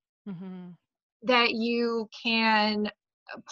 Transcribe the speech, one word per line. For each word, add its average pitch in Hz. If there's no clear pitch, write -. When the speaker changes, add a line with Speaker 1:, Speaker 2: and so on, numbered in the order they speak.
Speaker 1:
Mm-hmm. 180
Speaker 2:
that 240
you 233
can, 214
uh, -